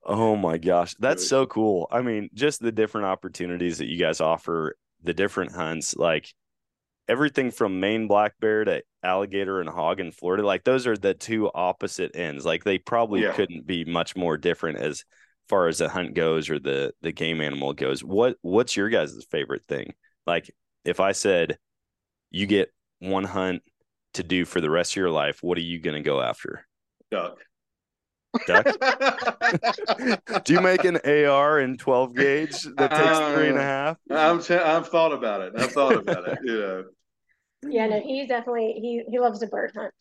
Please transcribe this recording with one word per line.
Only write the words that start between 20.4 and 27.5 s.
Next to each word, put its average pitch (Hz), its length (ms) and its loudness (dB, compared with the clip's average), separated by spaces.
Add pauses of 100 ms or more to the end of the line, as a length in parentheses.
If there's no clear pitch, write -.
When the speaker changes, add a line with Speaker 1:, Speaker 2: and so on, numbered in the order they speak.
Speaker 1:
if 85 140 -2
I 98 140 4
said, 87 460 2 (760)
"You 95 140 -4
get 98 260 2 (260)
one 95 260 -2
hunt 92 380 -2 (520)
to 92 100 -4
do 90 220 0
for - 140 -2
the 78 100 0
rest 85 240 2
of - 20 -2
your 92 140 2
life," 73 340 0
what 87 140 0
are 85 40 -4
you 85 160 -6
gonna 78 240 -4
go 71 180 0
after? - 460 -6 (420)
Speaker 2:
Duck. 87 300 -6 (1080)